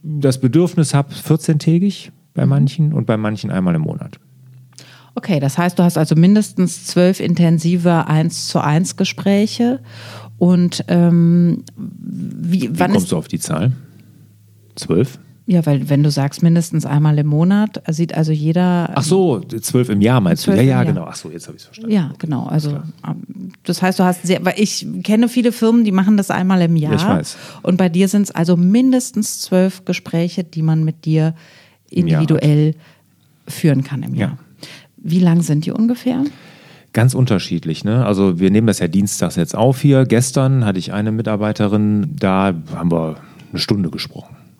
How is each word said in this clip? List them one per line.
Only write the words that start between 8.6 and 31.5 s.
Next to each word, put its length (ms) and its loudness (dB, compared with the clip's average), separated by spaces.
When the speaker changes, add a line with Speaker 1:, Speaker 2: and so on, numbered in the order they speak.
Speaker 2:
Gespräche. 840 -2
Und, 480 2
ähm, 760 4
wie, 880 -6
Speaker 1:
Wie 160 -4
Speaker 2:
wann 140 0
Speaker 1:
kommst 140 0
Speaker 2:
ist 60 -4
Speaker 1:
du 40 -2
auf 100 -4
die 140 -8
Zahl? 320 -2
Zwölf? 420 -2
Speaker 2:
Ja, 200 2
weil 240 0
wenn 140 2
du 80 2
sagst, 320 -2
mindestens 420 0
einmal 320 2
im 80 0
Monat, 640 0
sieht 260 -4
also 160 -2
jeder 640 0
Speaker 1:
Ach 80 0
so, 380 2
zwölf 480 -2
im 120 2
Jahr 200 4
meinst 260 0
du? 60 2
Speaker 2:
Zwölf 60 4
Speaker 1:
Ja, 40 4
ja, 200 4
Speaker 2:
im 40 2
Jahr. 80 0
Speaker 1:
genau. 160 -6
Ach 60 -16
so, 160 -14
jetzt 160 -14
hab 80 -18
ich's 80 -20
verstanden. 280 -8
Speaker 2:
Ja, 180 2
Speaker 1:
Okay, 100 -14
Speaker 2:
genau. 260 -4
Speaker 1:
alles 200 -2
Speaker 2:
Also, 100 -4
Speaker 1:
klar. 80 -10
Speaker 2:
ähm, 420 -12
das 180 -4
heißt, 160 0
du 60 4
hast 200 0
sehr, 200 0
weil 120 0
ich 300 -2
kenne 260 2
viele 220 0
Firmen, 320 2
die 80 2
machen 260 4
das 140 0
einmal 320 2
im 140 2
Jahr. 160 0
Speaker 1:
Ja, 60 2
ich 100 0
weiß. 280 -2
Speaker 2:
Und 160 0
bei 100 2
dir 180 2
sind's 240 0
also 260 2
mindestens 840 2
zwölf 440 0
Gespräche, 600 -4
die 180 -6
man 220 2
mit 200 -6
dir 300 0